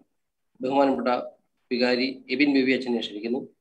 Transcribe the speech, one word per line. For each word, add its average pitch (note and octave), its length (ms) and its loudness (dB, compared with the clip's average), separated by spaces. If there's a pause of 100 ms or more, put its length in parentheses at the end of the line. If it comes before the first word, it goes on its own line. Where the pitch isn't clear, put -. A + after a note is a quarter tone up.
(600)
ബഹുമാനപ്പെട്ട C3 480 2 (600)
വികാരി B2 600 0
എബിൻ C#3 240 2
ബേബി C3 180 4
അച്ഛനെ A#2+ 260 -2
ക്ഷണിക്കുന്നു. G#2 500 -6 (120)